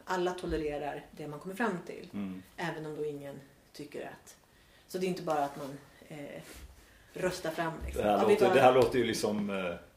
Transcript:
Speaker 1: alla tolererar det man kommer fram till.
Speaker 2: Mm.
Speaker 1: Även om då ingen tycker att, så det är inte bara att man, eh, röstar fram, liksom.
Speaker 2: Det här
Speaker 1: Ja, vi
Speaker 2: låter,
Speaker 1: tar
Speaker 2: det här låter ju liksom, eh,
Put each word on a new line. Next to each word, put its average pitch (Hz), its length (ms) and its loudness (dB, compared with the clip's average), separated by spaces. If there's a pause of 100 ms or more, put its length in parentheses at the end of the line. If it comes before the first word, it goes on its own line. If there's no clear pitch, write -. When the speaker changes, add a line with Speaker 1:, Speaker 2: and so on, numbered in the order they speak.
Speaker 1:
alla 180 260 0
tolererar 147 800 -4
det 151 160 -12
man 147 120 -10
kommer 190 160 -10
fram 208 300 0
till. - 280 -14
Speaker 2:
Mm. 95 300 -8 (140)
Speaker 1:
Även 156 280 -6
om 151 100 -8
då 147 100 -6
ingen 143 340 -10 (340)
tycker - 320 -12
att, - 300 -18 (520)
så 185 100 -8
det 185 80 -2
är 185 40 0
inte 170 140 -4
bara 151 220 0
att 143 120 -6
man, 139 200 -10 (300)
eh, 156 340 -14 (720)
röstar 180 380 -2
fram, 160 220 -2 (120)
liksom. - 180 -2
Speaker 2:
Det 104 60 6
här 104 80 6
Speaker 1:
Ja, - 100 6
vi - 60 10
Speaker 2:
låter, - 140 6
Speaker 1:
tar - 80 6
Speaker 2:
det 135 60 6
här 127 120 10
låter 123 260 6
ju 113 60 4
liksom, 104 440 0
eh, 92 260 -2 (220)